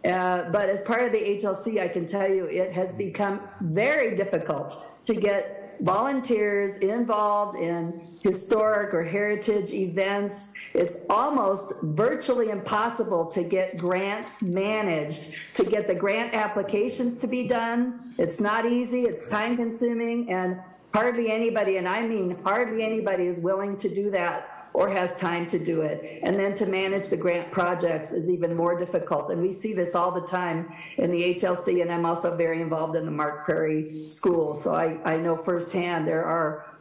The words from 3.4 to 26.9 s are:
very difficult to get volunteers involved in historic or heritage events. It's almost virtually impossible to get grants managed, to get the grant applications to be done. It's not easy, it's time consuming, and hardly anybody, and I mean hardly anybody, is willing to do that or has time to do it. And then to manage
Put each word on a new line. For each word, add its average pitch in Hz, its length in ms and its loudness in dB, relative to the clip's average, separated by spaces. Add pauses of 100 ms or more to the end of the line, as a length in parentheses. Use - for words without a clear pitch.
very 220 520 2
difficult 165 720 -2 (220)
to 226 80 2
get 196 680 0
volunteers 208 960 2
involved 208 800 2
in 170 480 -2 (160)
historic 208 680 2
or 170 100 2
heritage 202 720 0
events. 196 800 -2 (220)
It's 175 240 2 (100)
almost 214 640 2 (100)
virtually 220 680 2
impossible 208 760 0
to 175 160 -2
get 185 360 0
grants 196 640 -2
managed, 185 920 -2 (200)
to - 100 4
get - 240 0
the 185 60 4
grant 208 400 0
applications 214 840 0
to 262 100 -4
be 247 220 -2
done. 240 720 -2
It's - 220 0
not 220 260 2
easy, 240 380 2
it's - 260 0
time 220 260 0
consuming, 233 720 0
and 185 300 0 (320)
hardly 233 400 2
anybody, 220 460 2
and 180 100 0
I 220 180 0
mean 185 380 -2
hardly 220 400 2
anybody, 196 400 0
is 175 140 -2
willing 196 400 -2
to 208 100 -2
do 196 220 -2
that 180 400 -2 (240)
or 190 140 4
has 180 260 0
time 170 320 -2
to 170 100 -2
do 160 260 0
it. - 420 -4
And 185 120 2
then 196 200 0
to 208 100 0
manage 190 400 0